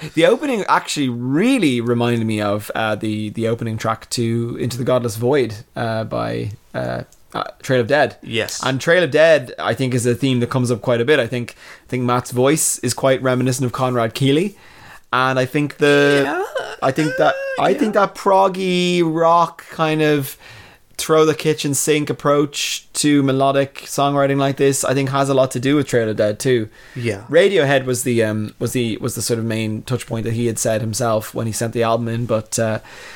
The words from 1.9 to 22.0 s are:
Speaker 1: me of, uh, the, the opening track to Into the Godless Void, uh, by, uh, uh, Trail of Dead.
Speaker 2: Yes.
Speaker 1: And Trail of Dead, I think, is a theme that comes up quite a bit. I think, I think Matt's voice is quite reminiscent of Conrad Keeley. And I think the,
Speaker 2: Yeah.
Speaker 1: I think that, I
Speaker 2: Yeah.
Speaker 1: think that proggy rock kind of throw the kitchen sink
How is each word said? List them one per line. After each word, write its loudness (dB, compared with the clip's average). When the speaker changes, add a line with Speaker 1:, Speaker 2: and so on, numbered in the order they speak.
Speaker 1:
me -2
of, -2
uh, -2
the, -4
the -2
opening -4
track -4
to -2
Into -4
the -6
Godless 0
Void, 0
uh, -4
by, -6
uh, -6
uh, -6
Trail 0
of -2
Dead. 2
Speaker 2:
Yes. -6
Speaker 1:
And -2
Trail 2
of -2
Dead, 4
I -2
think, -2
is 0
a 2
theme 0
that -2
comes 0
up -4
quite 0
a -2
bit. 4
I 0
think, -8
I -20
think -2
Matt's 0
voice 2
is -2
quite 2
reminiscent 0
of -4
Conrad -2
Keeley. 0
And 2
I 2
think -2
the, 4
Speaker 2:
Yeah. -4
Speaker 1:
I 2
think -2
that, 2
I 2
Speaker 2:
Yeah. 0
Speaker 1:
think 0
that 0
proggy 2
rock 2
kind 0
of 0
throw 4
the 2
kitchen -2
sink 0